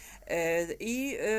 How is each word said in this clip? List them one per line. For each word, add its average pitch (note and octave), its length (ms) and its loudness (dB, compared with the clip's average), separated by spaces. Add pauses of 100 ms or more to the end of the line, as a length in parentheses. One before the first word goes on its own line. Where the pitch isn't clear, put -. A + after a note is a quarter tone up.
(280)
E, E3+ 460 2
i, B3 420 -2
e, - 40 -4 (180)